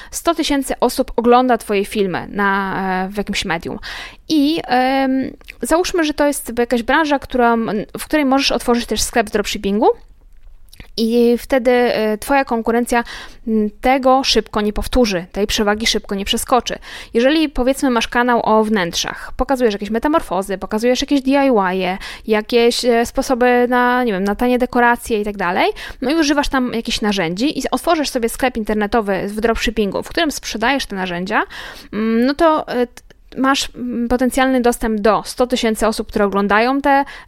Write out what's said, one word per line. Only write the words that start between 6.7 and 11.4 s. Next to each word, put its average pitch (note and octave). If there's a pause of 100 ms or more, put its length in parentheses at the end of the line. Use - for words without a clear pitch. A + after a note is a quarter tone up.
branża, C#4+
która, A#3 (420)
w -
której D4+
możesz C4+
otworzyć A#3+
też G#3+
sklep -
w -
dropshippingu. G#3 (1120)
I A#3
wtedy, B3+